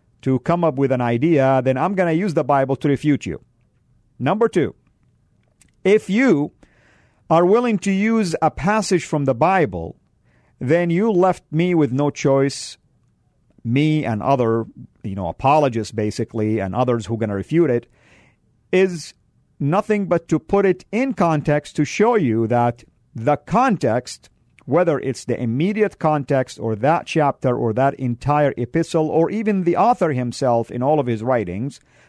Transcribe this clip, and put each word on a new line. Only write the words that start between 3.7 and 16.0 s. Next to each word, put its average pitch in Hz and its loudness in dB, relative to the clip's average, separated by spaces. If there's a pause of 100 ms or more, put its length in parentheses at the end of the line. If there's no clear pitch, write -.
Number 208 0
two, 139 -2 (1080)
if 208 2
you 185 2 (760)
are 170 4
willing 226 2
to 196 -4
use 202 0
a 160 2
passage 196 -2
from 147 -2
the 135 2
Bible, 120 0 (640)
then 170 2
you 190 2
left 180 2
me 175 0
with 143 2
no 143 0
choice, 139 -2 (840)
me 151 0
and 107 -4
other, 117 0 (360)
you 98 -8
know, 90 -6
apologists 131 0
basically, 107 -2